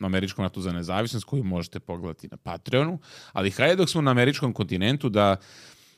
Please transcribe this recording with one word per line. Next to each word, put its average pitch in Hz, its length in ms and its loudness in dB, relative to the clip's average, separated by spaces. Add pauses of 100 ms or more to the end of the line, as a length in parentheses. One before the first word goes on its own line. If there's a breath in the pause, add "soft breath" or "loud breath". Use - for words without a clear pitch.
Američkom 95 420 -2
ratu 92 180 -4
za 90 100 -4
nezavisnost, 95 540 -4
koju 139 180 -2
možete 90 360 -4
pogledati 85 520 -10
na - 60 -18
Patreonu, 135 600 -2 (340 loud breath)
ali 95 180 0
hajde 151 240 4
dok 185 140 2
smo 165 120 0
na 135 100 4
američkom 123 420 2
kontinentu 104 560 0
da, 101 260 4 (640 loud breath)